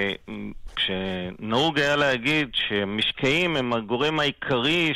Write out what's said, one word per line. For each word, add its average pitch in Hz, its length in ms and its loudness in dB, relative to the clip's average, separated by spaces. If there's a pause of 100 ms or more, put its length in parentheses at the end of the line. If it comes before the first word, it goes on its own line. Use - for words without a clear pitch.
(760)
וכשנהוג 95 1000 0
היה 143 160 2
להגיד 143 580 2
שמשקעים 127 1040 0
הם 123 160 0
הגורם 123 460 0
העיקרי 147 760 2